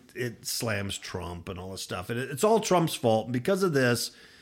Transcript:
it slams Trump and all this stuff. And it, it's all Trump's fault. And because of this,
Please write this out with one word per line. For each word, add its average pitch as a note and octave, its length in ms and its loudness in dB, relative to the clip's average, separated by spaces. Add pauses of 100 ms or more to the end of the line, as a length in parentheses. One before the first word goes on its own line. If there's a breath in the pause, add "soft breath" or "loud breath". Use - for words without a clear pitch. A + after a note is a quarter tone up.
(160)
it A2+ 320 -6
slams G2+ 500 -2
Trump F2 520 -8
and F2+ 100 -8
all F#2 100 -10
this F#2+ 140 -10
stuff. F#2 260 -8
And A#2+ 100 -4
it, C3 120 -6
it's C#3+ 120 0
all G#3+ 160 6
Trump's E3+ 360 2
fault. A2 320 4
And B2 60 -4
because F#3 280 0
of F3+ 120 2
this, B2 360 2 (320 soft breath)